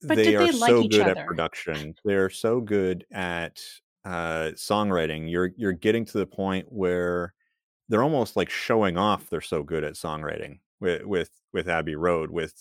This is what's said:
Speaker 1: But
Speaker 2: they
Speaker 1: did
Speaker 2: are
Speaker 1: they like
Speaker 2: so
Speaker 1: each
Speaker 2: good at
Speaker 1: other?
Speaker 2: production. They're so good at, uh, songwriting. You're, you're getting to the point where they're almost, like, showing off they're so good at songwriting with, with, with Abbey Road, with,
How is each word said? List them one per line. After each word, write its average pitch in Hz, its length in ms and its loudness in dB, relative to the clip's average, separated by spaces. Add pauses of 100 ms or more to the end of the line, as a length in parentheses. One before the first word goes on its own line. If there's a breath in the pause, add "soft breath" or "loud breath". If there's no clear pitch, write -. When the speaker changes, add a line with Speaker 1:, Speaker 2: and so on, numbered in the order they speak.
Speaker 1:
But 311 140 0
Speaker 2:
they - 80 6
Speaker 1:
did 107 100 6
Speaker 2:
are 104 100 6
Speaker 1:
they 339 60 4
like 240 180 4
Speaker 2:
so 240 140 8
Speaker 1:
each 214 80 0
Speaker 2:
good 208 100 6
at 98 160 4
Speaker 1:
other? - 80 -8
Speaker 2:
production. 80 720 -4 (100)
They're 98 240 2
so 117 320 -2
good 95 500 0
at, 87 500 -6 (440)
uh, 82 500 -4
songwriting. 82 760 0
You're, 90 280 0
you're 101 160 0
getting 107 320 0
to - 120 -8
the 95 100 0
point 95 440 -4
where 90 600 -2 (560)
they're 113 140 4
almost, 139 320 0
like, 90 140 0
showing 104 480 0
off 98 320 2
they're 78 120 -4
so 78 220 -4
good 76 200 -4
at 76 120 -6
songwriting 76 640 -8 (200)
with, 87 260 -2
with, 92 260 -2 (220)
with 87 140 -2
Abbey 80 280 0
Road, 80 360 0
with, 82 300 -4